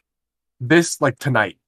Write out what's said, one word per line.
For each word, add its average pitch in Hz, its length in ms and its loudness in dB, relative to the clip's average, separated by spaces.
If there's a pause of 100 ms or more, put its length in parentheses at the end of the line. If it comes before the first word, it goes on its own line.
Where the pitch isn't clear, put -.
(600)
this, 160 400 0
like, 139 180 -2
tonight. 110 380 -2 (120)